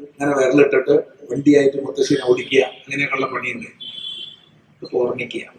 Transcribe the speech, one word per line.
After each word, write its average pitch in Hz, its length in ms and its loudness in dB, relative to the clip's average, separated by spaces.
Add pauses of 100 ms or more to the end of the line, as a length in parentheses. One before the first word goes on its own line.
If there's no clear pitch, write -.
ഇങ്ങനെ 143 280 -2
വിരലിട്ടിട്ട് 135 580 4 (320)
വണ്ടിയായിട്ട് 143 560 4
മുത്തശ്ശിനെ - 440 -2
ഓടിക്കുക, - 360 2 (140)
അങ്ങനെയൊക്കെയുള്ള 135 500 -4
പണിയുണ്ട്. - 440 -8 (1000)
ഇതൊക്കെ - 280 -8
ഓർമ്മിക്കുക. 117 460 -4 (140)